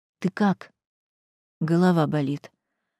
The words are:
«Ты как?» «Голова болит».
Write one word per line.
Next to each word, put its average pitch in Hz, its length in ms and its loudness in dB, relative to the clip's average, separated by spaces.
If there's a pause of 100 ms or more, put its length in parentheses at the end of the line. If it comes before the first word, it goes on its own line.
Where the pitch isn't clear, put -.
(180)
«Ты - 100 -2
как?» 196 420 -2 (920)
«Голова 170 440 2
болит». 143 460 -4 (480)